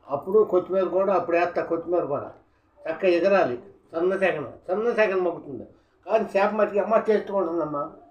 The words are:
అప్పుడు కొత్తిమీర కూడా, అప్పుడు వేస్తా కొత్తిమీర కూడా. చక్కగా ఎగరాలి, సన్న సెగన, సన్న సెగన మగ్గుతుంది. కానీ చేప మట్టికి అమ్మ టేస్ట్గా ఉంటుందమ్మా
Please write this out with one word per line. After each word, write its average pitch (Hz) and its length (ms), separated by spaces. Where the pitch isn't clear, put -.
అప్పుడు 190 340
కొత్తిమీర 180 400
కూడా, 185 300
అప్పుడు 170 240
వేస్తా 175 260
కొత్తిమీర 165 400
కూడా. 139 280
చక్కగా 160 300
ఎగరాలి, 170 520
సన్న 180 260
సెగన, 160 340
సన్న 214 260
సెగన 196 260
మగ్గుతుంది. 147 440
కానీ 208 180
చేప 202 280
మట్టికి 202 280
అమ్మ 214 180
టేస్ట్గా 202 400
ఉంటుందమ్మా 156 540